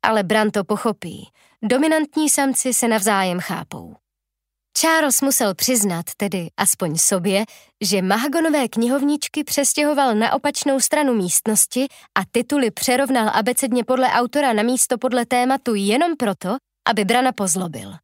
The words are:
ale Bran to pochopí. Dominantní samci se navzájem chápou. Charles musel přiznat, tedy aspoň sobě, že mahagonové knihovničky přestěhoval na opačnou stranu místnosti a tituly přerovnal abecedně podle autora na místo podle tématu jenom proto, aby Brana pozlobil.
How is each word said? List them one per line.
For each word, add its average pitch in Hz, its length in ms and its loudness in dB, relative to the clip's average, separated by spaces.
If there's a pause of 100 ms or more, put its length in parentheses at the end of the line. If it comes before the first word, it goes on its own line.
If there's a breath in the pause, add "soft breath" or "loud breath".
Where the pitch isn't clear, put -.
ale 214 160 2
Bran 214 280 0
to 202 140 -2
pochopí. 208 640 -6 (340 soft breath)
Dominantní 302 680 0
samci 269 460 0
se 240 140 0
navzájem 190 520 0
chápou. - 540 -10 (840)
Charles 320 420 2
musel 254 340 0
přiznat, 202 500 -2 (120)
tedy 185 400 -4
aspoň 170 420 -2
sobě, 190 460 0 (360 loud breath)
že 196 220 0
mahagonové 277 680 0
knihovničky 285 760 0
přestěhoval 285 680 2
na 220 180 2
opačnou 285 480 0
stranu 285 340 2
místnosti 214 720 0 (280 loud breath)
a 196 60 2 (120)
tituly 247 380 0
přerovnal 254 640 0
abecedně 240 500 0
podle 254 240 2
autora 247 440 2
na 208 100 2
místo 247 360 0
podle 240 280 0
tématu 247 480 0
jenom 240 420 0
proto, 202 400 -4 (320)
aby 214 160 0
Brana 247 280 2
pozlobil. 165 600 -6 (120)